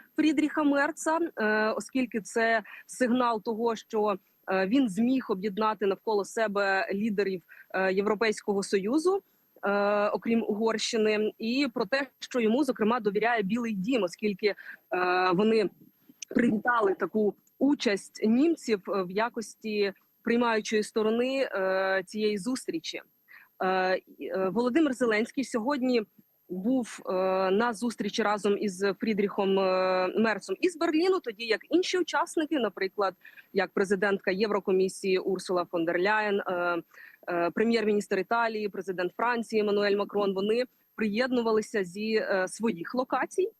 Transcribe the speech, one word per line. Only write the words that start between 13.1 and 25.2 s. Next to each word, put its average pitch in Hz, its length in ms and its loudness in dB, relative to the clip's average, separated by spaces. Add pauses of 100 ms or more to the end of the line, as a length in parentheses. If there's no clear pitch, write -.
Білий 226 300 -2
Дім, 202 300 0
оскільки, 202 440 -2
е, 190 80 0 (800)
вони 214 360 4 (600)
привітали 220 640 2
таку 202 420 -2 (240)
участь 240 640 0
німців, 240 640 2
е, 190 160 -2
в 175 80 -8
якості 214 840 -4 (320)
приймаючої 226 580 0
сторони, 240 680 0
е, 190 540 0
цієї 214 320 -2
зустрічі. - 640 -6 (600)
Е, 185 340 2
і, - 280 -12
е, 190 240 -2
Володимир 247 440 2
Зеленський 233 500 0